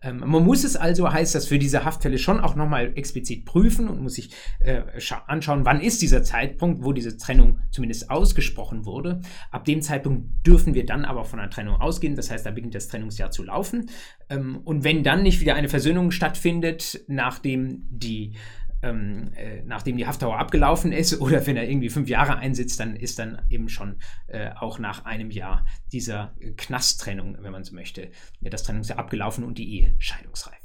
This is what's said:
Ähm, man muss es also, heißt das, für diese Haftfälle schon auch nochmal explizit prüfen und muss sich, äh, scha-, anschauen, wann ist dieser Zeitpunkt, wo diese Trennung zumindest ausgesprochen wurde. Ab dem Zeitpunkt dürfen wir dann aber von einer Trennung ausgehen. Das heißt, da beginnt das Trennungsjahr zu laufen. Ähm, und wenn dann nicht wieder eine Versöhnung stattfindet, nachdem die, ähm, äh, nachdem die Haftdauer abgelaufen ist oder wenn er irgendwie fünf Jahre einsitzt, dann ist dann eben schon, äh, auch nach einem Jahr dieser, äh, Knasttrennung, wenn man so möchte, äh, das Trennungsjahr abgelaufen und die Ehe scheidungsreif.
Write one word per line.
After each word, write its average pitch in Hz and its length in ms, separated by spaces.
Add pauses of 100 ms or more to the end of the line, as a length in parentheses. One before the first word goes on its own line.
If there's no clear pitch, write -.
Ähm, 123 240
man 160 180
muss 254 200
es - 120
also, 170 380
heißt 160 220
das, 147 100
für 143 140
diese 139 260
Haftfälle 147 320
schon - 220
auch - 160
nochmal 147 420
explizit 127 480
prüfen 220 440
und 135 120
muss 131 140
sich, - 160 (260)
äh, 123 420
scha-, 113 280
anschauen, 147 380
wann 135 160
ist - 200
dieser - 220
Zeitpunkt, 135 600
wo 139 100
diese 117 220
Trennung 127 440 (100)
zumindest 113 400
ausgesprochen - 760
wurde. 147 360 (300)
Ab - 140
dem 151 180
Zeitpunkt 139 640
dürfen 170 260
wir 123 140
dann 139 180
aber 127 180
von 113 160
einer 101 120
Trennung 104 240
ausgehen. 147 400
Das 117 160
heißt, 113 120
da - 60
beginnt 117 240
das 113 140
Trennungsjahr 107 420
zu - 140
laufen. 196 480 (400)
Ähm, 135 320
und 151 200
wenn 151 200
dann 160 180
nicht 185 200
wieder 143 120
eine 143 160
Versöhnung 156 400
stattfindet, 165 960
nachdem 131 840
die, 110 440 (480)
ähm, 104 520
äh, 107 260
nachdem 123 340
die 123 120
Haftdauer 117 320
abgelaufen 147 520
ist 156 300
oder 139 240
wenn 139 100
er 117 140
irgendwie 131 220
fünf 135 180
Jahre 135 280
einsitzt, 131 420
dann 110 160
ist 117 240
dann 110 200 (120)
eben 113 180
schon, 101 280 (280)
äh, 107 300
auch 110 240
nach 101 260
einem 110 240
Jahr 95 380 (240)
dieser, 107 480
äh, 113 140
Knasttrennung, 101 880
wenn 98 100
man 95 120
so 92 120
möchte, 92 340 (320)
äh, 104 80
das 104 140
Trennungsjahr 107 340
abgelaufen 110 460
und 117 160
die 110 120
Ehe 98 280
scheidungsreif. - 640